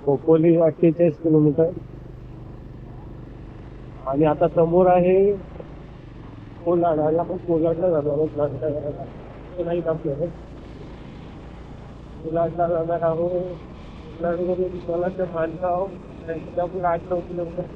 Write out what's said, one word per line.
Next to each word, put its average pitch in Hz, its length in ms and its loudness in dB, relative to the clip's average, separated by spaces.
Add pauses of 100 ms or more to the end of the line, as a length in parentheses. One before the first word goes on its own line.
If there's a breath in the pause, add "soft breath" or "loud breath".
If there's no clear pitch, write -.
खोपोली 160 580 6
अठ्ठेचाळीस 165 580 4
किलोमीटर. 156 500 6 (2250)
आणि 143 200 4
आता 165 240 4
समोर 170 400 6
आहे 180 260 6 (1400)
कोलाड. 170 420 2
आणि 156 180 4
आपण 170 220 0
कोलाडला 165 500 2
जाणार 147 220 2
आहोत 151 240 0
नाश्ता 143 340 0
करायला. 143 360 -4 (460)
तो 175 120 -6
नाही 170 240 0
आपल्याला. 156 380 -2 (2000)
कोलाडला 165 440 2
जाणार 165 360 0
आहोत. 175 520 0 (480)
कोलाडवरून 180 800 -2
मला 170 260 -2
ते 185 200 -2
माणगाव, 170 580 -2 (320)
त्यांच्याकडून 175 680 -4
आठ 170 200 0
नऊ 175 160 -2
किलोमीटर. 170 440 -6 (100)